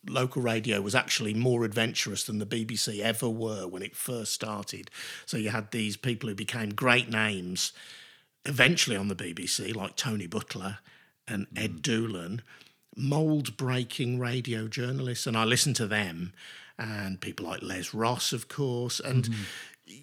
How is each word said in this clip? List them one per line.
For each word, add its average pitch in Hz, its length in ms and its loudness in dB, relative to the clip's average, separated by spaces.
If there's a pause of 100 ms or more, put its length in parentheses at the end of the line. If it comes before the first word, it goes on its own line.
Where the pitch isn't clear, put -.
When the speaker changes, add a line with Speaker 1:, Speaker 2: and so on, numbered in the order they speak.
Speaker 1:
local 127 340 2
radio 113 380 2
was 101 140 0
actually 110 400 2
more 120 300 4
adventurous 110 600 0
than 107 140 -2
the 104 80 -2
B 113 180 -2
B 113 120 -4
C 104 260 -2
ever 113 260 2
were 110 380 -2
when 92 160 -6
it 101 140 -10
first 117 360 -4
started. 104 580 -6 (360)
So - 100 -4
you 107 140 0
had 110 200 -2
these 107 260 0
people 120 320 -2
who 101 60 -4
became 107 360 -2
great 123 380 6
names 101 640 0 (720)
eventually 131 520 4
on 98 120 0
the 98 60 0
B 87 180 -6
B 87 140 -6
C, - 260 -2
like 101 240 -6
Tony 107 300 -2
Butler 98 520 -6 (480)
and 98 200 -2 (100)
Ed 104 220 -2
Speaker 2:
Mm. - 40 -10
Speaker 1:
Doolan, 110 580 -2 (560)
mould-breaking 127 1200 2
radio 120 500 -2
journalists. 123 580 -2
And 113 100 2
I 113 80 6
listened 120 320 6
to 110 100 2
them 92 460 0 (460)
and 104 420 -4
people 90 260 -6
like 90 160 -6
Les - 300 -4
Ross, 113 400 2
of 117 160 -4
course. 123 520 0
And 131 280 4
Speaker 2:
Mm. 113 60 2 (680)